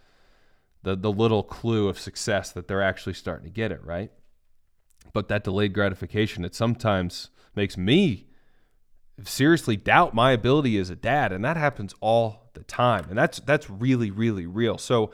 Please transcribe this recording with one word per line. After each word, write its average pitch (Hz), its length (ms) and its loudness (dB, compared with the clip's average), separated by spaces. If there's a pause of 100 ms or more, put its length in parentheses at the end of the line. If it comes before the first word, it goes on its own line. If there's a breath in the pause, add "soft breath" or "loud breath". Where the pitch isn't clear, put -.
(800)
the, 95 140 -4
the 101 160 -2
little 107 320 2
clue 107 460 0
of 95 100 -6
success - 540 -4
that 90 160 -12
they're 98 120 0
actually 95 320 -2
starting - 320 -10
to 87 60 -16
get 107 200 -4
it, - 120 -10
right? 85 280 -8 (1000)
But 104 140 -2
that 104 160 -2
delayed 101 300 0
gratification, 101 720 -2
it 98 100 -10
sometimes 107 760 -2 (220 soft breath)
makes 101 240 -2
me 127 500 2 (960)
seriously 135 520 2
doubt 117 400 4
my 123 160 6
ability 120 480 2
as 92 100 -4
a 87 60 -10
dad, 123 360 -2
and 95 140 -4
that 160 100 -2
happens 143 440 -4
all 110 540 0
the - 100 -20
time. 113 460 0
And 95 80 -6
that's, 165 240 0
that's 147 280 -2
really, 117 400 0
really 98 380 -2
real. 107 320 0
So 113 340 2